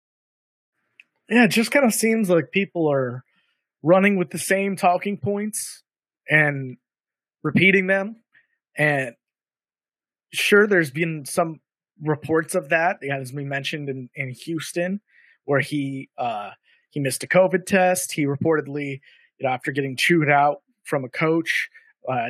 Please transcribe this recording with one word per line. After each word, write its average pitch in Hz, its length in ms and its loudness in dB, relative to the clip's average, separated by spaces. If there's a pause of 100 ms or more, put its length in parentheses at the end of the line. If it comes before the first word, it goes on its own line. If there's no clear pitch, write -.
(1300)
Yeah, 233 160 6
it 185 40 6
just 220 220 0
kinda 269 200 4
seems 220 360 2
like 170 240 2
people 175 400 0
are 127 320 -2 (600)
running 190 340 6
with 175 140 -2
the 170 80 -8
same 196 360 0
talking 185 420 0
points 202 640 -8 (440)
and 143 500 2 (640)
repeating 185 420 4
them. 196 320 -2 (580)
And 139 380 0 (1200)
sure, 208 340 4
there's 170 240 2
been 156 340 -4
some 165 360 -2 (400)
reports 156 540 -2
of 160 140 -4
that, 170 340 0
as 135 280 -6
we 143 140 -8
mentioned 139 440 -6
in, 131 260 -8
in 135 160 -8
Houston, 170 680 -6 (440)
where 139 160 0
he, 139 480 -6 (100)
uh, 107 320 -6 (400)
he - 80 -8
missed 135 240 -4
a - 40 -12
covid 185 380 2
test. 185 460 2
He 151 140 -2
reportedly, 143 720 -2 (400)
you 135 80 -4
know, - 20 0
after 127 220 -6
getting 135 240 -4
chewed 156 340 2
out 143 280 4 (260)
from 143 220 -4
a 123 40 -10
coach, 165 600 -2 (380)
uh, 120 220 -4